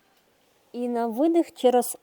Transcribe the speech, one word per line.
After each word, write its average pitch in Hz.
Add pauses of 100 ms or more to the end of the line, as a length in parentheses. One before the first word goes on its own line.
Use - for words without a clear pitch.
(720)
І 240
на 233
видих 320
через 247